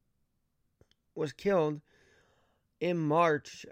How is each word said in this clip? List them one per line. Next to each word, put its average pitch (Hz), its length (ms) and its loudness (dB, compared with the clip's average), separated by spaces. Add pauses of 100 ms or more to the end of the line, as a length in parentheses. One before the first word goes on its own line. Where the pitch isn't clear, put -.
(1160)
was 151 160 -6
killed 156 480 0 (1000)
in 175 160 0
March, 156 760 0